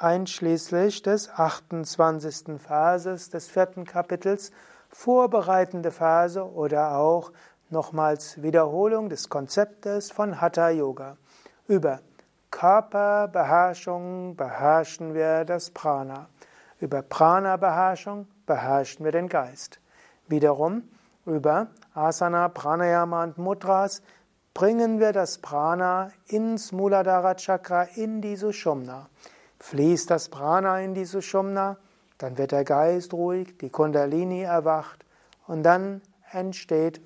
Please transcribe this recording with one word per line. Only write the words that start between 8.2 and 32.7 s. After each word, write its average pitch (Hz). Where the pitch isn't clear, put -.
Wiederholung 170
des 156
Konzeptes 202
von 208
Hatha 165
Yoga. 139
Über 156
Körperbeherrschung 180
beherrschen 156
wir 160
das 170
Prana. 139
Über 139
Prana-Beherrschung 185
beherrschen 135
wir 156
den 175
Geist. 135
Wiederum 151
über 156
Asana, 170
Pranayama 170
und 165
Mudras 190
bringen 226
wir 214
das 190
Prana 180
ins 220
Muladhara 190
Chakra, 180
in 220
die 208
Sushumna. 143
Fließt 160
das 165
Prana 185
in 190
die 185
Sushumna, 196
dann 127
wird 135
der 143
Geist 165